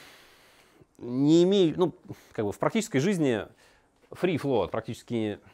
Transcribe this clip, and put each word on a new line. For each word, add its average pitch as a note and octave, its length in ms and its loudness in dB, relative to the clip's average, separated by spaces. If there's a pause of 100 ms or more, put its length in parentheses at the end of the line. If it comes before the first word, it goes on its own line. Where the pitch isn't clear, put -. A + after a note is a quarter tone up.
(960)
не C#3+ 460 4
имею, F#3 340 4
ну, F3 180 0 (380)
как A2 120 -4
бы G2+ 60 -4
в - 80 -12
практической D3+ 400 -2
жизни C#3 460 0 (680)
free F3 260 -2
float A#2 320 -2
практически A2 680 -6 (140)